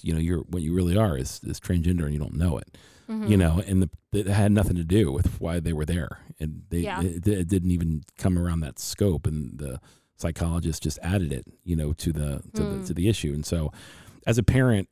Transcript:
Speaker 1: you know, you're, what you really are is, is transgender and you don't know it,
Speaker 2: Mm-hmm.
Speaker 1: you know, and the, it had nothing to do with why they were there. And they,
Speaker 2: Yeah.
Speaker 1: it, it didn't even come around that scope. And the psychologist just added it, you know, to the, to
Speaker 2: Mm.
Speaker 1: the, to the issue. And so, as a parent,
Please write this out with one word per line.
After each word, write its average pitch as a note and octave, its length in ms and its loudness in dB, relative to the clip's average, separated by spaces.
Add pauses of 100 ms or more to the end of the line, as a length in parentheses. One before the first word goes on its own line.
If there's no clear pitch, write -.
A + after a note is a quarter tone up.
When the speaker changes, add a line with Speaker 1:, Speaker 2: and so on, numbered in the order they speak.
Speaker 1:
you E2 100 -2
know, D#2+ 60 0
you're, E2+ 220 0
what F2 200 -6
you D#2 100 -2
really F2+ 240 2
are G2+ 220 2
is, - 240 -8
is - 160 -8
transgender F2 460 0
and D2 80 -2
you D2 80 -2
don't - 160 -6
know D#2+ 220 0
it, - 200 -14 (320)
Speaker 2:
Mm-hmm. G#3+ 200 -4
Speaker 1:
you G#2 60 6
know, E2+ 300 6
and F#2+ 160 4
the, E2+ 80 0 (220)
it G2 160 0
had G#2 240 4
nothing G2+ 240 4
to E2+ 80 -2
do F2+ 280 4
with - 280 -2
why F2+ 200 -2
they E2 120 -2
were D2+ 120 -2
there. E2+ 340 -4 (220)
And D#2+ 300 -6
they, E2+ 100 -2
Speaker 2:
Yeah. F2 220 -2
Speaker 1:
it, F2 240 -2
it F#2+ 220 2
didn't F2+ 240 2
even E2 300 0 (140)
come F#2 220 2
around E2+ 220 0
that C#2 180 -8
scope. F2+ 480 0
And D2+ 320 -4
the C#2 220 -8 (360)
psychologist E2 680 -2
just D2+ 180 -4
added E2+ 300 0
it, B1+ 140 -6 (180)
you F2 120 -2
know, D2+ 180 -2
to E2+ 180 -2
the, D2 300 -4 (120)
to G#3+ 80 -2
Speaker 2:
Mm. G#3 200 -4
Speaker 1:
the, F#3 60 -10
to E2+ 60 -4
the E2+ 140 2
issue. E2 260 0
And D2+ 100 -4
so, D#2+ 280 -2 (540)
as A#2 120 2
a A#2+ 40 2
parent, B2 500 4